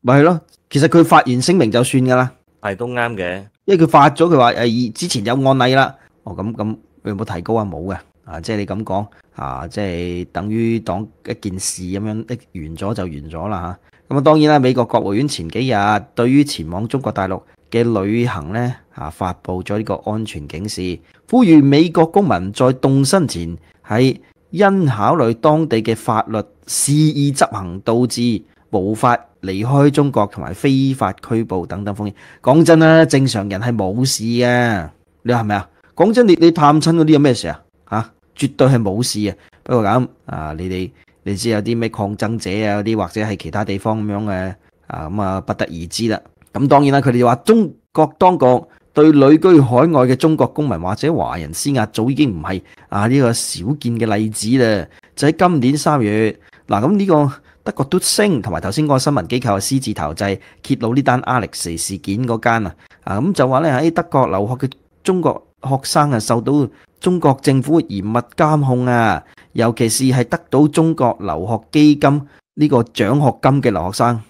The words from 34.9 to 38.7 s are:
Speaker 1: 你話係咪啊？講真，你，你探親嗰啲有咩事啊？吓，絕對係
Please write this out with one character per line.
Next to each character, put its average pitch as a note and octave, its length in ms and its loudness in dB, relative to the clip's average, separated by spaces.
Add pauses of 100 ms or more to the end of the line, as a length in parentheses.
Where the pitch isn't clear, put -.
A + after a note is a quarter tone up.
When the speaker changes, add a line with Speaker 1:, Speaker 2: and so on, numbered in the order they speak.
Speaker 1:
你 A#2+ 100 -2
話 A#2+ 80 0
係 A2 40 -4
咪 G#2 120 -2
啊？ F#2 120 -6 (280)
講 G3 180 4
真， A#3+ 140 4
你， F3 120 8
你 E3 120 8
探 D3+ 280 4
親 E3 140 2
嗰 E3 100 4
啲 D3+ 40 0
有 D#3 100 6
咩 C#3+ 160 4
事 E2+ 140 -8
啊？ D#2 120 -10 (300)
吓， A2 200 -6 (260)
絕 C3+ 200 -4
對 C3 120 4
係 B2+ 120 4